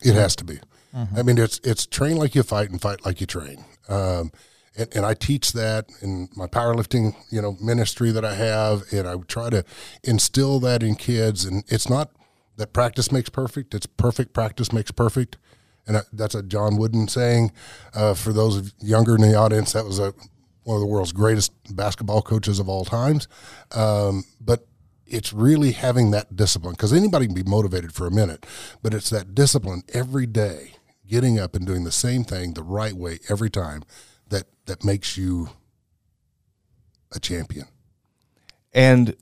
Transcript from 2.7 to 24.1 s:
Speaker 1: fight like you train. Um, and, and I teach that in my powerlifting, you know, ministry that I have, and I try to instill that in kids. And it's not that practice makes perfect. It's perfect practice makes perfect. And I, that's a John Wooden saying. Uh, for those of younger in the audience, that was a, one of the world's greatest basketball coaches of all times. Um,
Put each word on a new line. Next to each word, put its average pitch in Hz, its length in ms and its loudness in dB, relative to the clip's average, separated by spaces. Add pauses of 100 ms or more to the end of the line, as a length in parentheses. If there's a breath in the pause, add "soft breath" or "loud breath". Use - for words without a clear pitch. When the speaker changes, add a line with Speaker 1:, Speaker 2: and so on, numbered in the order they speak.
Speaker 1:
fight 101 240 -4
like 92 160 -4
you 92 60 -6
train. 71 360 -12 (240)
Um, 92 440 -2 (460 soft breath)
and, 110 180 -4
and 101 100 -2
I 110 80 2
teach - 400 -2
that 110 360 -4 (120)
in 92 340 -6
my 90 120 -8
powerlifting, 117 680 0 (140)
you 110 120 -4
know, 101 200 -4
ministry 117 500 0
that 110 140 -2
I 104 100 -4
have, 107 560 0
and 98 160 -2
I 90 80 -6 (120)
try 117 220 -8
to 107 140 2 (400 loud breath)
instill 135 580 2
that 123 200 2
in 107 140 0
kids. 110 500 0
And 95 220 -4
it's - 220 -2
not 143 220 0 (460)
that 107 160 -8
practice 123 380 0
makes 131 180 0
perfect. 131 440 -8
It's 107 120 -6
perfect - 480 -2
practice 113 380 -2
makes 110 200 -2
perfect. 120 460 -2 (500)
And 107 100 0
I, 104 40 -2 (120)
that's 107 220 -4
a 104 80 -8
John 104 340 0
Wooden 110 300 0
saying. 120 440 2 (420 loud breath)
Uh, 107 200 2
for 110 200 -4
those 107 240 2
of 98 220 -8
younger 110 360 4
in 107 60 6
the 107 140 8
audience, 107 380 2
that 110 120 -2
was 98 140 -4
a, 101 140 -2 (500)
one 113 120 -4
of 104 60 0
the 104 60 -2
world's 95 240 -2
greatest 104 400 2 (240)
basketball 104 460 -2
coaches 104 380 0
of 95 100 -4
all 95 160 -4
times. 135 420 0 (460 loud breath)
Um, 104 500 0 (160)